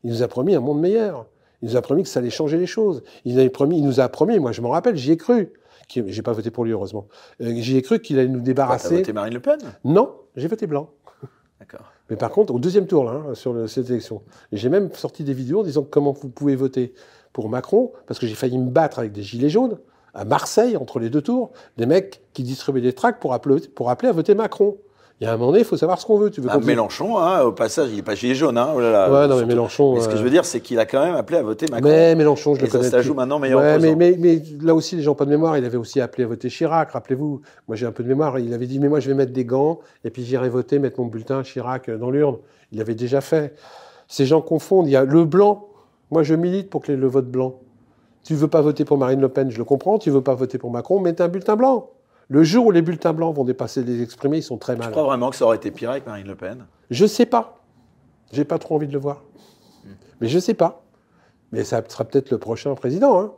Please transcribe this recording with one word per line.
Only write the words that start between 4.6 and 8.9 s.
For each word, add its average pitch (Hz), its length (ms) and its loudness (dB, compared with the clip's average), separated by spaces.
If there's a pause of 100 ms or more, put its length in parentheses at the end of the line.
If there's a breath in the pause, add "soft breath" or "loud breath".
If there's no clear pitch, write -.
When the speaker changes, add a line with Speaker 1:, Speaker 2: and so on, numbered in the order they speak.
Speaker 1:
m'en 120 80 -4
rappelle, 175 260 0
j'y 135 160 0
ai 160 60 4
cru. 233 340 0 (360 soft breath)
Qui, 123 180 -4
j'ai 101 160 -8
pas 120 100 -4
voté 110 180 -6
pour 120 140 -6
lui, 113 80 -2
heureusement. 98 360 -8 (340 soft breath)
Euh, 117 140 -4
j'y 120 200 -2
ai 131 60 4
cru 220 180 0
qu'il 139 180 -2
allait 131 100 2
nous 131 100 -4
Speaker 2:
T'as 117 60 -8
Speaker 1:
débarrasser. 131 540 0